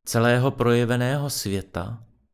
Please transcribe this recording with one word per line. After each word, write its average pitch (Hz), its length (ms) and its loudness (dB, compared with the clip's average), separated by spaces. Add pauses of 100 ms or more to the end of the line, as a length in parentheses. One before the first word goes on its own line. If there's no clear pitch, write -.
celého 123 460 2
projeveného 123 800 0
světa 98 760 -6 (280)